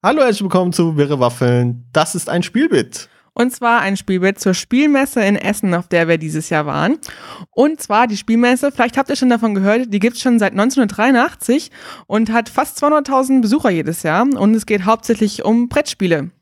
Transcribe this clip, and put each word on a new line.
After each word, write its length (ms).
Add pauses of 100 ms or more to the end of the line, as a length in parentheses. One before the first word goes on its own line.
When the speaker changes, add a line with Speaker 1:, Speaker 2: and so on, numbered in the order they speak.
Speaker 1:
Hallo, 180
herzlich 220
willkommen 280
zu 260
Wirre 220
Waffeln. 720
Das 240
ist 140
ein 140
Spielbit. 680 (240)
Speaker 2:
Und 180
zwar 300
ein 160
Spielbit 420
zur 140
Spielmesse 680
in 140
Essen, 380
auf 140
der 200
wir 100
dieses 320
Jahr 160
waren. 320 (520)
Und 320
zwar 260
die 80
Spielmesse, 560
vielleicht 260
habt 120
ihr 80
schon 120
davon 260
gehört, 380
die 60
gibt's 220
schon 180
seit 140
neunzehnhundertdreiundachtzig 1160 (360)
und 240
hat 180
fast 280
zweihunderttausend 640
Besucher 300
jedes 320
Jahr. 220 (120)
Und 180
es 100
geht 200
hauptsächlich 580
um 240
Brettspiele. 600 (120)